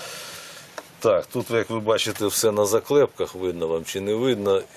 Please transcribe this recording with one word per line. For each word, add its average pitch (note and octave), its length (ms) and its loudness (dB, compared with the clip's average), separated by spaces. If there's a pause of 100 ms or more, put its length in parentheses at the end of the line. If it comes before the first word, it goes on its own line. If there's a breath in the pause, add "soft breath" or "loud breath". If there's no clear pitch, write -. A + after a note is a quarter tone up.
(1000 loud breath)
Так, F#2+ 260 2
тут, B2 260 -6
як A2+ 180 0
ви A2+ 100 -4
бачите, G#2+ 460 0
все G#2+ 260 2
на G#2 140 4
заклепках, G#2+ 720 2
видно F2 320 -2
вам E2 180 -2
чи - 160 -6
не G2+ 120 -2
видно. G#2 480 2 (160)